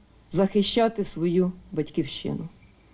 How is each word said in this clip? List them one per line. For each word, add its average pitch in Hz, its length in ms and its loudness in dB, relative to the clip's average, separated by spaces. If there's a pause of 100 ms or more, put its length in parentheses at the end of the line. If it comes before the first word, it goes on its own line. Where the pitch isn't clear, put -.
(320)
захищати 208 720 2
свою 175 480 0 (200)
батьківщину, 151 760 -4 (460)